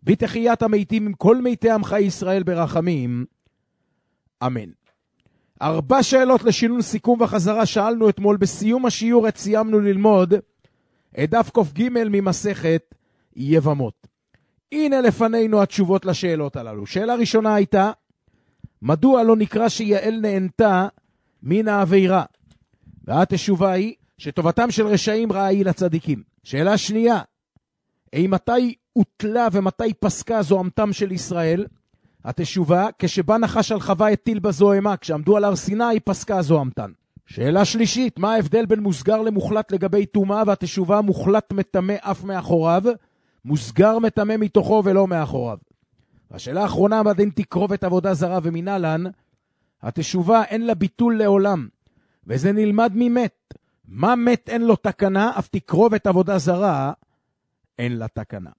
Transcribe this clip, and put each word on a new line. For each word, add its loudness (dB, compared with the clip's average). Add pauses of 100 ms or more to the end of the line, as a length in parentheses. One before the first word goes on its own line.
בתחיית 0
המתים 0
עם -4
כל 2
מתי 0
עמך -2
ישראל -2
ברחמים. -2 (1200)
אמן. -6 (920)
ארבע 2
שאלות 4
לשינון 2
סיכום 0
וחזרה 0
שאלנו 0
אתמול, 2
בסיום 0
השיעור 2
עת -2
סיימנו 0
ללמוד 4 (880)
את -2
דף 0
קג 0
ממסכת -2 (420)
יבמות. 0 (680)
הנה 0
לפנינו 2
התשובות 0
לשאלות -4
הללו. -10
שאלה -4
ראשונה 0
הייתה, 2 (920)
מדוע 4
לא 6
נקרא -2
שיעל -2
נהנתה 0 (540)
מן 0
העבירה? 2 (840)
והתשובה 0
היא -4 (240)
שטובתם -2
של 0
רשעים 0
רעה 0
היא 2
לצדיקים. -2 (220)
שאלה 0
שנייה, 0 (920)
אימתי 0 (180)
הוטלה 0
ומתי -2
פסקה -4
זוהמתם 0
של -4
ישראל? -4 (580)
התשובה, 0 (100)
כשבא 0
נחש 0
על -2
חווה 0
הטיל -2
בה -2
זוהמה, 2
כשעמדו 0
על 2
הר 0
סיני -2
פסקה -2
זוהמתן. -2 (360)
שאלה 0
שלישית, -2
מה 0
ההבדל 0
בין 0
מוסגר 0
למוחלט -2
לגבי 0
טומאה? 0
והתשובה, 0
מוחלט 0
מטמא -2
אף -8
מאחוריו, 0 (600)
מוסגר 2
מטמא -2
מתוכו 2
ולא 2
מאחוריו. -4 (720)
והשאלה -6
האחרונה, 2
מה 2
דין 2
תקרובת -4
עבודה 0
זרה -2
ומנהלן? -4 (800)
התשובה, 0
אין -4
לה 0
ביטול 0
לעולם, 0 (580)
וזה -2
נלמד 2
ממת. -2 (340)
מה 0
מת 0
אין -4
לו 4
תקנה, -2
אף -8
תקרובת 0
עבודה 2
זרה -2 (840)
אין -4
לה -8
תקנה. -12